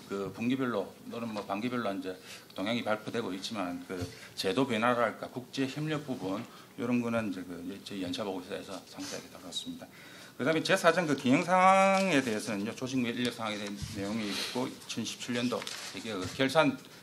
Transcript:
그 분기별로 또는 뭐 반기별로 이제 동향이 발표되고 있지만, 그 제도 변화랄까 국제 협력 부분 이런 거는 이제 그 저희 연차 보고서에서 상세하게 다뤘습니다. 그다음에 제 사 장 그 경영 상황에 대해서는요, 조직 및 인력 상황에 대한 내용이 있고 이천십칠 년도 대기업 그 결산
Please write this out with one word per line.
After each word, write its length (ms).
그 260
분기별로 600
또는 220
뭐 120
반기별로 500
이제 220
동향이 300
발표되고 500
있지만, 540
그 220
제도 300
변화랄까 600
국제 400
협력 380
부분 380
이런 240
거는 300
이제 120
그 400
저희 180
연차 220
보고서에서 640
상세하게 420
다뤘습니다. 580
그다음에 260
제 120
사 180
장 140
그 100
경영 260
상황에 760
대해서는요, 540
조직 240
및 180
인력 160
상황에 240
대한 200
내용이 320
있고 380
이천십칠 680
년도 240
대기업 280
그 140
결산 420